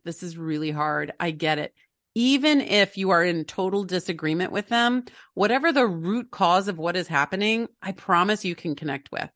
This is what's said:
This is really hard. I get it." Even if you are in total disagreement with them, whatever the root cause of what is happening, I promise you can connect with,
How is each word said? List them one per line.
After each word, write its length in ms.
This 180
is 160
really 320
hard. 500
I 100
get 280
it." 160
Even 460
if 360
you 140
are 140
in 200
total 400
disagreement 680
with 160
them, 360
whatever 380
the 140
root 440
cause 380
of 100
what 180
is 120
happening, 580
I 100
promise 520
you 100
can 220
connect 360
with, 240